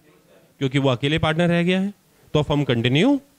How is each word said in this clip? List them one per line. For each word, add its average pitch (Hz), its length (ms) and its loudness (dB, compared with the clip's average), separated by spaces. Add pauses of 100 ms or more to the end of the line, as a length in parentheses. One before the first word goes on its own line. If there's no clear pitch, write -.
(600)
क्योंकि 139 180 -2
वो 135 120 2
अकेले 143 280 -2
पार्टनर 165 300 0
रह 170 140 0
गया 185 180 0
है 196 120 -4 (420)
तो 151 80 2
फर्म 143 220 0
continue 135 560 2 (180)